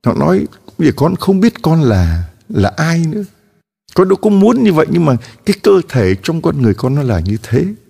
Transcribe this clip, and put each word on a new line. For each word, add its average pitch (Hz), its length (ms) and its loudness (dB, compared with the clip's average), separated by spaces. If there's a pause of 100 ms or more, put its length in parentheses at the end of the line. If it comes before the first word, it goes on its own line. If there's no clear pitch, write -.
Họ 120 80 0
nói, 185 320 0 (320)
"Bây 165 100 2
giờ - 80 2
con 175 200 0
không 190 240 0
biết 226 220 0
con 160 200 2
là, 90 420 0 (240)
là 139 280 0
ai 165 300 -2
nữa." 196 180 -6 (680)
Con 185 140 4
đâu 190 80 2
có - 140 -2
muốn 214 320 4
như 214 100 2
vậy, 156 180 2
nhưng 175 140 0
mà 135 120 2 (300)
cái 202 160 -2
cơ 196 260 4
thể 98 340 0
trong 165 200 -4
con 151 200 -2
người 107 120 2
con 131 200 -4
nó 143 80 -2
là 113 180 -2
như 95 220 -4
thế. 139 240 -2 (240)